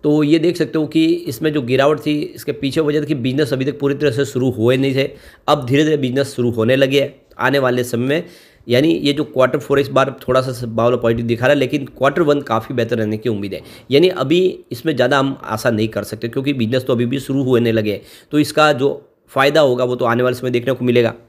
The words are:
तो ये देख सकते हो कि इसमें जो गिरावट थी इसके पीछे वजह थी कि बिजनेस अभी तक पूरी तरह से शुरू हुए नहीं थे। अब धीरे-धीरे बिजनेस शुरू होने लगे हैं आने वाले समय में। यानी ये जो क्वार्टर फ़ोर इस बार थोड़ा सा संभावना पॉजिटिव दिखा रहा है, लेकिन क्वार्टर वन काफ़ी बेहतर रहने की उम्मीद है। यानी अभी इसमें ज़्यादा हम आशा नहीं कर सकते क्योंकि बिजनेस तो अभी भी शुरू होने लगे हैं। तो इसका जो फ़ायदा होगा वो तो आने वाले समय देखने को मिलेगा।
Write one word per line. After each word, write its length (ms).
तो 180
ये 160
देख 180
सकते 220
हो 80
कि 180
इसमें 480
जो 120
गिरावट 360
थी 140
इसके 400
पीछे 260
वजह 220
थी 40
कि 100
बिजनेस 360
अभी 120
तक 160
पूरी 140
तरह 180
से 140
शुरू 260
हुए 240
नहीं 180
थे। 140
अब 180
धीरे-धीरे 320
बिजनेस 360
शुरू 180
होने 240
लगे 240
हैं 140
आने 200
वाले 260
समय 220
में। 180
यानी 240
ये 220
जो 120
क्वार्टर 340
फ़ोर 220
इस 80
बार 300
थोड़ा 220
सा 120
संभावना 440
पॉजिटिव 300
दिखा 200
रहा 60
है, 60
लेकिन 300
क्वार्टर 340
वन 200
काफ़ी 320
बेहतर 240
रहने 180
की 120
उम्मीद 260
है। 60
यानी 260
अभी 240
इसमें 220
ज़्यादा 240
हम 260
आशा 260
नहीं 180
कर 160
सकते 240
क्योंकि 260
बिजनेस 300
तो 80
अभी 140
भी 140
शुरू 240
होने 280
लगे 200
हैं। 100
तो 60
इसका 360
जो 160
फ़ायदा 280
होगा 240
वो 120
तो 100
आने 160
वाले 140
समय 140
देखने 220
को 120
मिलेगा। 300